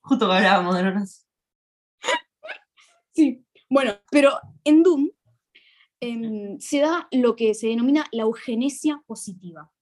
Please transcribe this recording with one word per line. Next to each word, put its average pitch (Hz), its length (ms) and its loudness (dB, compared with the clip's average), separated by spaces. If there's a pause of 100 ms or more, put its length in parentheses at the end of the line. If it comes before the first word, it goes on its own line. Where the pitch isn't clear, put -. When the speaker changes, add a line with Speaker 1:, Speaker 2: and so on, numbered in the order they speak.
Speaker 1:
justo 226 260 0
que 185 80 0
hablábamos 185 400 2
de 180 80 -2
los 190 120 -2
nazis. 202 320 -8 (720)
Speaker 2:
<laughs> - 640 -8 (500)
Sí, 277 300 0 (240)
bueno, 254 260 0 (180)
pero 277 260 4 (260)
en 302 200 6
Dune, 330 260 2 (880)
em, 220 600 -10
se - 180 -4
da 320 320 0
lo 240 240 2
que 226 200 0
se 214 120 -8
denomina 247 460 0
la 226 100 -4
eugenesia 254 840 -4
positiva 180 640 -16 (120)